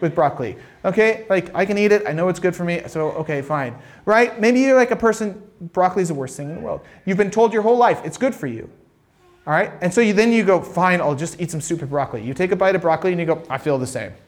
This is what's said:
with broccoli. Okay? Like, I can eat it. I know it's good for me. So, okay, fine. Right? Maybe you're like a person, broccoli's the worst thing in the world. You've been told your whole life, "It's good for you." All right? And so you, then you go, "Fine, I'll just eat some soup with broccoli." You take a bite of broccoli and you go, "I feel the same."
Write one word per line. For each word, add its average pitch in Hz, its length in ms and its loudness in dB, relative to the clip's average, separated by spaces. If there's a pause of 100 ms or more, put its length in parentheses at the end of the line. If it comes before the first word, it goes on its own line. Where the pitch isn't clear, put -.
with 165 140 -2
broccoli. 139 420 -2 (260)
Okay? 220 460 0
Like, - 260 -2
I 190 120 0
can 202 100 -2
eat 208 160 4
it. 208 140 4
I - 60 -4
know 165 160 0
it's 180 120 -2
good 180 160 0
for 180 80 -6
me. 175 220 -2
So, 156 240 -4
okay, 151 320 -4
fine. 139 320 -6 (320)
Right? 233 340 2
Maybe 247 200 4
you're 262 160 6
like 247 160 4
a 214 40 0
person, 214 460 -2 (320)
broccoli's 185 340 2
the 165 60 -4
worst 135 240 -8
thing 143 100 -10
in 156 60 -10
the 180 80 -12
world. - 180 -6 (240)
You've 185 140 0
been 202 120 2
told 220 220 4
your 220 80 0
whole 226 160 4
life, 233 260 4
"It's 151 140 -10
good 254 180 0
for - 120 -8
you." 113 240 -10 (760)
All 151 60 -4
right? 180 200 2 (100)
And 180 100 0
so 220 80 4
you, 208 140 4
then 226 180 4
you 226 100 4
go, 185 200 4
"Fine, 180 400 0
I'll 147 120 0
just 160 240 -8
eat 170 120 -6
some 156 100 -6
soup 165 220 -4
with 135 80 -8
broccoli." 135 320 -4
You 120 100 -6
take 185 180 -2
a 196 60 0
bite 190 180 2
of 180 60 0
broccoli 165 300 0
and 175 100 -2
you 170 60 -4
go, 160 240 -2
"I 135 80 -4
feel 143 180 0
the 127 100 -4
same." 107 260 -8 (160)